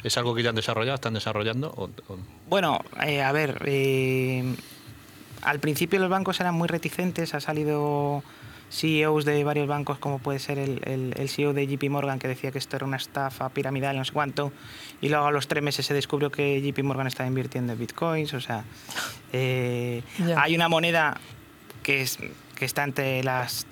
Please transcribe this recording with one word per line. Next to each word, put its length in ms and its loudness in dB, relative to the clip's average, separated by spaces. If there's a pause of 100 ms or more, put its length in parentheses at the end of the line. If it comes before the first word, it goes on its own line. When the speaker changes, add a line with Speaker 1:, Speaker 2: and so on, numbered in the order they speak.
Speaker 1:
¿Es 140 2
algo 160 2
que 80 2
ya 80 2
han 60 0
desarrollado, 400 0
están 180 -2
desarrollando? 600 0
O, 100 -6
o 340 -10 (320)
Speaker 2:
Bueno, 300 4 (220)
eh, 200 0
a 100 2
ver, 320 0
eh, 880 0 (840)
al 200 0
principio 400 2
los 100 2
bancos 300 0
eran 140 2
muy 140 2
reticentes, 640 -2
ha 80 -2
salido 840 0 (480)
C 300 2
E 60 4
Os 180 4
de 200 4
varios 220 2
bancos, 320 0
como 200 -2
puede 200 -2
ser 200 -4
el, 260 -2
el, 320 -2
el 140 -2
C 120 -2
E 40 4
O 80 4
de 100 2
J 140 0
P 100 0
Morgan, 300 0
que 100 -4
decía 240 -4
que 60 -6
esto 180 -6
era 80 -4
una 140 0
estafa 500 -4
piramidal, 480 0
no 80 -2
sé 80 -6
cuánto, 400 0 (480)
y 80 2
luego 180 4
a 40 4
los 180 2
tres 140 2
meses 240 0
se 80 0
descubrió 360 0
que 320 2
J 120 0
P 80 0
Morgan 240 0
estaba 200 -2
invirtiendo 460 0
en 60 -4
bitcoins, 560 -2
o 80 -4
sea, 220 -4 (680)
eh, 720 0 (160)
Speaker 3:
Ya. 240 4
Speaker 2:
hay 120 6
una 140 4
moneda 500 4 (640)
que 200 2
es, 160 -2 (380)
que 100 -4
está 180 0
entre 400 0
las 480 -2